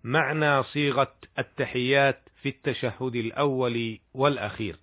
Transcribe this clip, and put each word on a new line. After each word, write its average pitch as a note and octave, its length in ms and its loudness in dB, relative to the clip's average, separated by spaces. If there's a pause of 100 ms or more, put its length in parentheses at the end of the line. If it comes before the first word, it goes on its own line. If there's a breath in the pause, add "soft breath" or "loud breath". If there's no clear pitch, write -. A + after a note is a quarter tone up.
معنى D3 600 2
صيغة C#3+ 500 0 (260)
التحيات C3 880 0 (120)
في C#3 80 -2
التشهد B2+ 640 -4
الأول A#2 840 -2 (140)
والأخير. A#2+ 680 -2